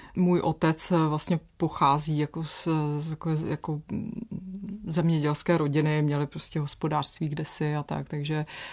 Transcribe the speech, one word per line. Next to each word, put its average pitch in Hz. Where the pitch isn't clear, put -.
můj 180
otec, 160
eh, 175
vlastně 156
pochází 151
jako 151
z, -
z, 156
jako, 156
jako, 151
mm, 190
zemědělské 160
rodiny, 151
měli 147
prostě -
hospodářství 151
kdesi 151
a 147
tak, 143
takže 151